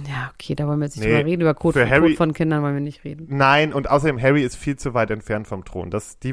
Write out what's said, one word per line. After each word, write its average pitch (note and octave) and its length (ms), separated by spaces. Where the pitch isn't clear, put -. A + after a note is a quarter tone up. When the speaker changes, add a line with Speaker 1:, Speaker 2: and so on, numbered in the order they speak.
Speaker 1:
Ja, C3 260
okay, - 220
da D3 100
wollen D3 140
wir D3 60
jetzt C#3+ 100
nicht G#2+ 100
Speaker 2:
Nee, A2 120
Speaker 1:
drüber D3 80
reden. E3+ 160
Über D#3 140
Code E3 240
Speaker 2:
für A#2+ 60
Speaker 1:
Code A2+ 100
Speaker 2:
Harry D#3 200
Speaker 1:
von D#3+ 180
Kindern D#3 300
wollen C#3+ 120
wir C#3 60
nicht C#3+ 220
reden. D3+ 260
Speaker 2:
Nein, C#3 440
und C#3 160
außerdem, C#3+ 320
Harry C#3 220
ist B2 120
viel C#3+ 220
zu B2+ 160
weit A2+ 180
entfernt G#2+ 360
vom F#2+ 180
Thron. F2+ 260
Das, - 280
die C3 140